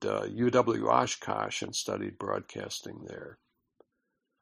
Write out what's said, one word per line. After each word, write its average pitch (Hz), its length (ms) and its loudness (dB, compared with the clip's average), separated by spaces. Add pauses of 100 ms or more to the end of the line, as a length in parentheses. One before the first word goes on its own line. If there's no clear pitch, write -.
uh, 104 200 0
U 110 260 2
W 113 380 4
Oshkosh 76 760 2
and - 140 -4
studied 50 420 -4
broadcasting - 880 -6
there. - 320 -12 (1040)